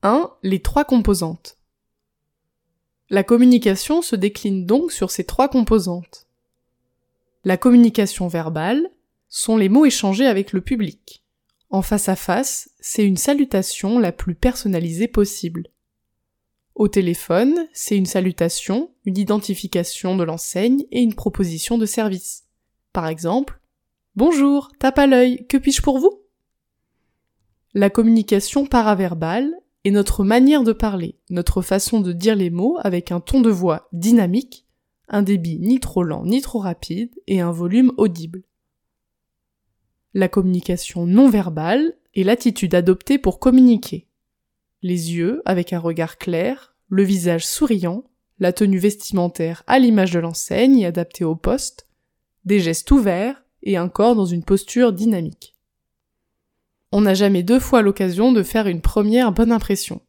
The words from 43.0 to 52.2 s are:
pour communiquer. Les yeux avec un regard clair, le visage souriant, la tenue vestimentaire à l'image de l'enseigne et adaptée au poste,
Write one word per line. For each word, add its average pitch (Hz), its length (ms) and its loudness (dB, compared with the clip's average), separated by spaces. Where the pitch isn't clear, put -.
pour 196 200 -2
communiquer. 247 720 4
Les 175 320 -4
yeux 175 320 -2
avec 180 300 -2
un 170 60 -4
regard 165 360 -4
clair, 185 580 -6
le 190 140 2
visage 180 440 0
souriant, 202 580 -2
la 180 160 0
tenue 196 240 2
vestimentaire 175 880 -2
à 262 120 4
l'image 214 340 4
de 175 60 0
l'enseigne 208 600 2
et 202 80 2
adaptée 170 380 -6
au 160 120 -2
poste, - 540 -6